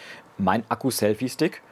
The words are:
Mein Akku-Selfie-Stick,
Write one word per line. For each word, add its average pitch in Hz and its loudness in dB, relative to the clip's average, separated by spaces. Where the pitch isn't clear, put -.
Mein 101 2
Akku-Selfie-Stick, 120 0